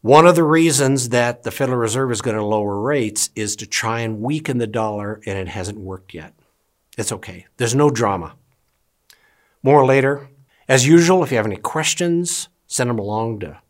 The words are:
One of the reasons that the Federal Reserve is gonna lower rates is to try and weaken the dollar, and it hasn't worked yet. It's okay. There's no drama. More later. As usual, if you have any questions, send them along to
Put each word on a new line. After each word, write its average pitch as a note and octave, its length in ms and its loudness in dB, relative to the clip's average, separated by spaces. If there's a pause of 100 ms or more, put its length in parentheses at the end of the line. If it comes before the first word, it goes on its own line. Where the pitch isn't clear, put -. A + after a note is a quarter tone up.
One D3+ 240 8
of F3 80 8
the E3 80 4
reasons C#3+ 680 2
that A#2+ 340 0
the A2 80 -6
Federal B2+ 260 -2
Reserve A#2+ 320 -2
is A2 120 -4
gonna G#2+ 220 -4
lower G#2 360 -2
rates A#2+ 560 -2
is G#2 200 -6
to G#2 100 -14
try A2+ 340 -4
and A2+ 200 -6
weaken C#3 380 -4
the A#2 80 -2
dollar, G#2+ 580 -6
and G2 140 -6
it F#2+ 100 -8
hasn't G#2 300 -10
worked F#2 340 -14
yet. D#2+ 220 -18 (640)
It's A2+ 140 -6
okay. F#2 340 -14 (100)
There's A#2+ 180 -4
no D3 140 4
drama. G2+ 460 -2 (1300)
More C#3 240 6
later. C3+ 420 2 (400)
As C3 200 4
usual, E3+ 340 6
if C#3 80 -4
you B2+ 60 0
have A2 100 0
any G2+ 100 -4
questions, E3+ 920 -4 (180)
send B2 240 -4
them A#2 80 -2
along G#2+ 420 -4
to D#2+ 280 -14